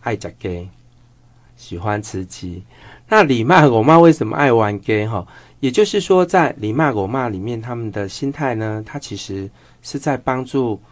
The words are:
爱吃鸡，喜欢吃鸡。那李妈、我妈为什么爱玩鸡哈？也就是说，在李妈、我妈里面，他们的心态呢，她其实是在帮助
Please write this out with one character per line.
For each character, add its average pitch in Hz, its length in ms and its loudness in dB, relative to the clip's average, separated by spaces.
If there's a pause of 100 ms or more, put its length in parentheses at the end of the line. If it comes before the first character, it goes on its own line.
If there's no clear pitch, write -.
爱 113 140 -4
吃 - 240 -12
鸡， 90 280 -8 (880)
喜 - 200 -16
欢 104 260 -4
吃 95 220 -10
鸡。 90 380 -14 (460)
那 220 140 4
李 131 220 2
妈、 151 220 6
我 113 160 4
妈 156 160 8
为 170 140 10
什 139 140 -4
么 107 100 -6
爱 139 160 2
玩 104 280 2
鸡 107 260 0
哈？ 107 200 -6 (340)
也 135 100 -2
就 208 140 4
是 202 160 0
说， 185 240 4
在 175 340 2
李 107 140 -4
妈、 147 200 0
我 101 140 -2
妈 123 220 -4
里 101 100 -6
面， 113 220 -6
他 120 140 -10
们 117 180 -8
的 101 160 -6
心 139 240 -6
态 143 220 -4
呢， 110 320 -4
她 - 120 -12
其 - 180 -12
实 98 320 -10 (340)
是 - 160 -10
在 139 180 -2
帮 127 280 -4
助 123 360 -4 (120)